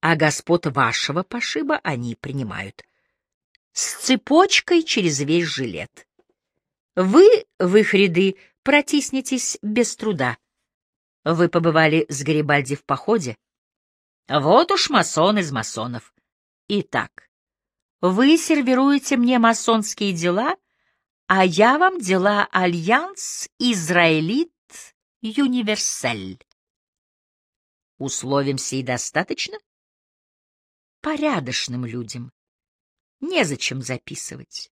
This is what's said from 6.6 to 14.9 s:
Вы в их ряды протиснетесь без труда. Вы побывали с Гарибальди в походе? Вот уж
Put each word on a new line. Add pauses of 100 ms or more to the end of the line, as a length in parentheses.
Вы (120)
в
их
ряды (260)
протиснетесь
без
труда. (840)
Вы
побывали
с
Гарибальди
в
походе? (920)
Вот
уж